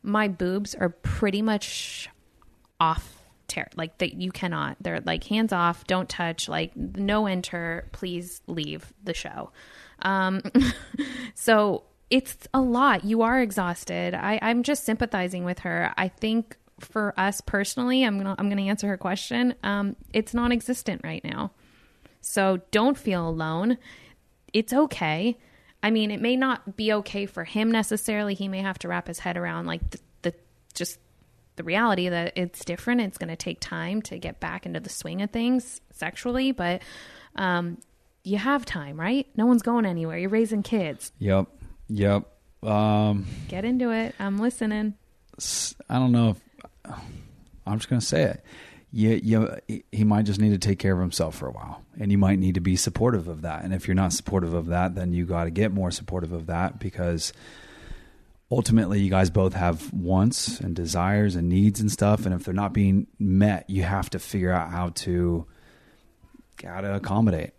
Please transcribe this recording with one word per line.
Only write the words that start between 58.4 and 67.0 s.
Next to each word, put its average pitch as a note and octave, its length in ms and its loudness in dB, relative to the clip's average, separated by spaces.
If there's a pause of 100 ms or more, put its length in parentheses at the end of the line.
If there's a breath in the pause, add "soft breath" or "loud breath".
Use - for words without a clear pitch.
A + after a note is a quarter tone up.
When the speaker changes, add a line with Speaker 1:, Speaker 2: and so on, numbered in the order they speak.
Speaker 2:
ultimately A2 480 4
you G2 100 4
guys F#2 220 4
both F#2+ 240 4
have F2 360 0
wants F#2+ 680 2
and F2 160 -4
desires F2+ 600 2
and F2 140 0
needs G2+ 300 6
and G#2+ 120 2
stuff. G#2 340 4
And F#2 100 2
if F2 100 -4
they're F#2 80 -4
not G2 180 0
being G2 360 4 (100)
met, G2 500 4
you F#2+ 140 0
have F#2 300 0
to F2+ 80 -4
figure F2+ 320 0
out E2 180 0
how F2 200 -2
to, E2+ 580 0 (1080 soft breath)
gotta F#2+ 360 -6
accommodate. G2 640 2